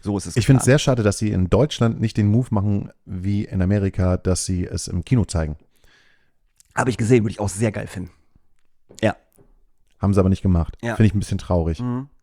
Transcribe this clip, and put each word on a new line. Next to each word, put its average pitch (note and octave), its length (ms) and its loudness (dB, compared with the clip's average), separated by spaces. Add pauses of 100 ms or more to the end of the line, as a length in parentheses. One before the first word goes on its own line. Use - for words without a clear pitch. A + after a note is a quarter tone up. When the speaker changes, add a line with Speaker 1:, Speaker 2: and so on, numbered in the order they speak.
Speaker 1:
So G#2 160 -4
ist - 80 -6
es E2 100 -12
Speaker 2:
Ich A#2+ 100 0
find's C3+ 180 6
Speaker 1:
geplant. - 20 -4
Speaker 2:
sehr C3+ 140 6
schade, A#2+ 240 0
dass G2+ 140 2
sie G#2 140 -2
in F#2 180 0
Deutschland A#2 520 0
nicht G#2+ 160 -2
den G#2 100 2
Move A#2 220 2
machen G2+ 420 -2 (140)
wie G2+ 400 -4
in - 160 -4
Amerika, F#2 560 0
dass - 280 -2
sie F2+ 200 -4
es - 240 -8
im F2+ 160 -6
Kino A#2+ 180 2
zeigen. D#2+ 320 -4 (1200)
Speaker 1:
Hab B2 140 0
ich A2 80 -2
gesehen, A#2 260 4
würde G#2+ 80 -2
ich - 80 -12
auch G#2 80 -2
sehr G#2+ 240 -2
geil G#2 160 -10
finden. - 240 -12 (880)
Ja. G#2+ 140 0 (840)
Speaker 2:
Haben G2+ 140 0
sie G2 60 4
aber F#2 100 4
nicht F#2 120 2
gemacht. F2 420 0
Speaker 1:
Ja. A#2 140 -4
Speaker 2:
Find A2 100 6
ich F#2 80 2
ein G2+ 40 0
bisschen F#2+ 180 -4
traurig. E2+ 420 -2
Speaker 1:
Mhm. B2 300 -6 (140)